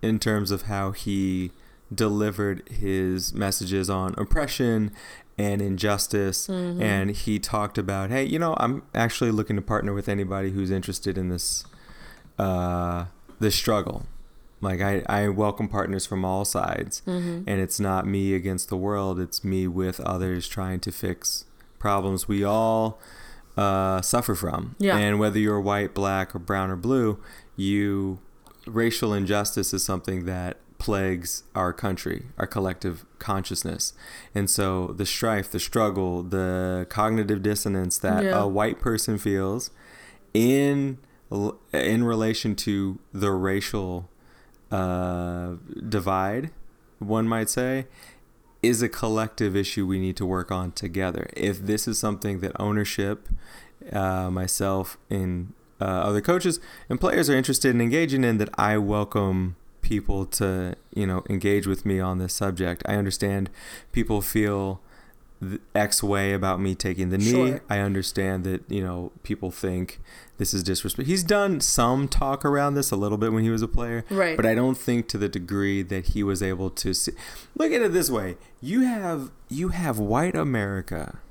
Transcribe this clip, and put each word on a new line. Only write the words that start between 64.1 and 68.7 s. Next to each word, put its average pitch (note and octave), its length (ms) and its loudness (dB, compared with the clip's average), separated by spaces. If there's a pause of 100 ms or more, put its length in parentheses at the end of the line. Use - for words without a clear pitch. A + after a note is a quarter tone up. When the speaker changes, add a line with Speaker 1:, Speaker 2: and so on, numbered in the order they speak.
Speaker 1:
feel G2 600 0 (580)
th-, F#2+ 220 -6 (120)
X G#2 300 2
way G2 300 2
about F#2+ 260 2
me F#2+ 160 2
taking F#2 340 0
the F#2 80 2
knee. G#2+ 140 4
Speaker 2:
Sure. B2+ 380 4
Speaker 1:
I G#2 100 2
understand F#2+ 640 0
that, F#2 260 -2